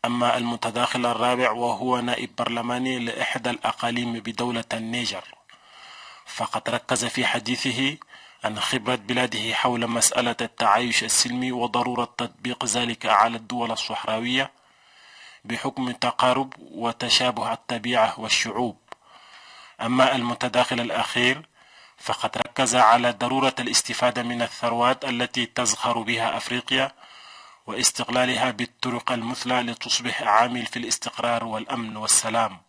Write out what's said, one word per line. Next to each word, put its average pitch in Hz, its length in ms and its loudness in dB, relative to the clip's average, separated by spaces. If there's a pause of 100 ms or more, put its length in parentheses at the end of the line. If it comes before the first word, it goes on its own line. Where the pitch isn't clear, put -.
أما 120 320 2
المتداخل 120 680 -2
الرابع، 120 440 2
وهو 120 500 0
نائب 123 360 -4
برلماني 123 640 -2
لإحدى 117 520 -4
الأقاليم 120 640 -2
بدولة 117 600 -4
النيجر، 113 520 -4 (1000)
فقد - 440 -4
ركز 120 340 0
في 120 220 0
حديثه 123 720 -2 (460)
عن 107 160 -2
خبرة 123 340 0
بلاده 113 600 -2
حول 120 320 0
مسألة 117 540 2
التعايش 113 640 2
السلمي 123 480 0
وضرورة 123 520 0
تطبيق - 600 -6
ذلك 117 420 -2
على 110 300 6
الدول 113 360 -4
الصحراوية 117 800 -2 (920)
بحكم 127 460 -4
تقارب 127 680 2
وتشابه 233 960 0
الطبيعة 120 680 0
والشعوب. 110 580 -2 (1000)
أما 127 360 4
المتداخل 120 640 0
الأخير، 123 680 0 (520)
فقد - 380 -4
ركز 127 380 0
على 120 340 8
ضرورة 131 480 0
الاستفادة 240 640 0
من 240 200 -2
الثروات 233 600 2
التي 123 420 -2
تزخر 120 520 0
بها 113 380 -2
أفريقيا 131 560 -2 (720)
واستغلالها 127 840 0
بالطرق 120 640 -4
المثلى 123 500 -2
لتصبح - 600 -4
عامل 120 440 4
في - 120 -8
الاستقرار 117 680 -2
والأمن 113 520 -6
والسلام 110 720 2